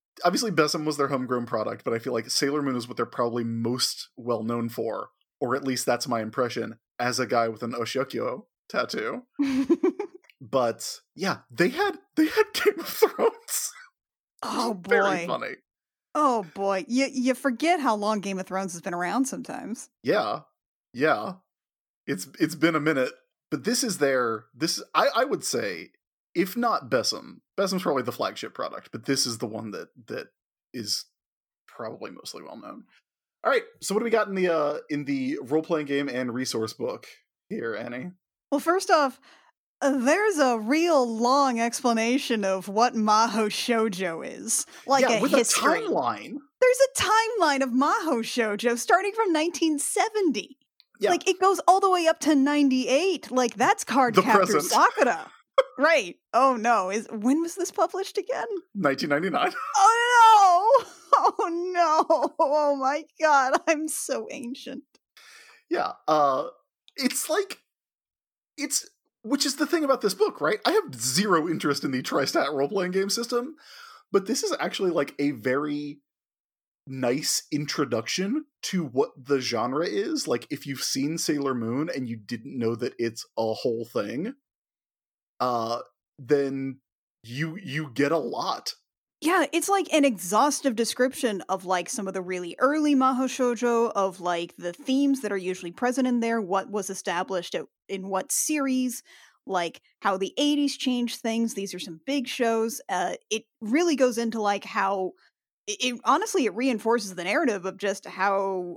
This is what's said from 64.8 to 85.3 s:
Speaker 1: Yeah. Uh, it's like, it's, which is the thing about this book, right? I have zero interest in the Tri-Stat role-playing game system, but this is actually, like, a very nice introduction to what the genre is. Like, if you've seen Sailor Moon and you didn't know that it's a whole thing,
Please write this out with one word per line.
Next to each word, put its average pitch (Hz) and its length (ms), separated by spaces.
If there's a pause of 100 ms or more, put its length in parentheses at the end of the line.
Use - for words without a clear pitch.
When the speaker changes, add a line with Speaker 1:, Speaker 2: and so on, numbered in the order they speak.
Speaker 1:
Yeah. - 220 (140)
Uh, 147 420 (480)
it's - 340
like, 381 280 (1000)
it's, 277 300 (340)
which 277 240
is 269 100
the 302 100
thing 330 160
about 269 200
this 196 100
book, 392 300
right? 175 240
I 294 60
have 359 220
zero 156 540
interest 151 360
in 143 60
the 131 120
Tri-Stat 143 500
role-playing 180 400
game 190 160
system, 240 480 (560)
but 190 140
this 233 160
is 381 180
actually, 185 300
like, 151 280
a 147 120
very 143 720 (840)
nice 131 640
introduction 147 920 (200)
to 180 200
what 131 320
the 135 240
genre 123 460
is. 214 420
Like, 120 220
if 143 160
you've 131 160
seen 143 340
Sailor 139 380
Moon 123 400
and 131 120
you 117 100
didn't 117 420
know 117 160
that 117 240
it's 117 280 (120)
a 110 160
whole 117 320
thing, 127 480 (1080)